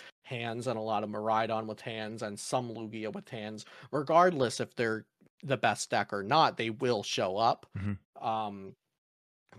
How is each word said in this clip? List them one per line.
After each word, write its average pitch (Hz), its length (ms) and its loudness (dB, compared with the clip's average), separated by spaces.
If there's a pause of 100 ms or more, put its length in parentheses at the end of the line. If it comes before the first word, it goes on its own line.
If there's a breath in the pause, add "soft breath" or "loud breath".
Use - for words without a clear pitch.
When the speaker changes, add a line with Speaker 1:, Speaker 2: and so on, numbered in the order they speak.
(240 loud breath)
Speaker 1:
hands 117 420 -6
and 113 140 -2
a - 20 -4
lot 107 220 0
of 104 80 -6
Miraidon 110 560 0
with 110 120 -8
hands 110 440 -8
and 104 160 -8
some 123 340 -2
Lugia 110 400 -6
with - 160 -12
hands, 107 360 -10 (260 loud breath)
regardless 151 680 4
if 113 160 -4
they're 110 300 0 (380)
the 135 140 0
best 110 340 0
deck 104 200 0
or 101 120 -2
not, 123 340 4
they 113 140 -2
will 120 320 0
show 98 340 -2
up. - 300 2 (100)
Speaker 2:
Mm-hmm. 98 500 -6
Speaker 1:
Um, 101 460 -4 (840)